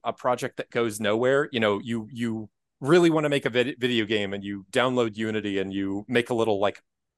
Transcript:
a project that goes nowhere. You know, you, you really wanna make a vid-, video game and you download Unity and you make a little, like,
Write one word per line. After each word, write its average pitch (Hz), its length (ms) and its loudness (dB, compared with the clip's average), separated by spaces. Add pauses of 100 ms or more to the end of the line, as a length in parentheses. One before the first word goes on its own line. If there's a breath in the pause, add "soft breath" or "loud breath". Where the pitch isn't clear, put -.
a 117 120 -6
project 123 420 -2
that - 140 -10
goes 117 280 -2
nowhere. 123 540 2
You 123 80 0
know, 104 180 2
you, 113 320 -6
you 113 380 -6 (320)
really 170 300 6
wanna 156 180 2
make 143 160 0
a 135 60 0
vid-, 123 280 0
video 117 280 2
game 101 260 0
and 101 100 -8
you 98 280 -8
download 123 440 2
Unity 107 440 -4
and 95 160 -4
you 98 340 -4
make 120 220 0
a 127 40 0
little, 110 240 0
like, 98 220 0 (380)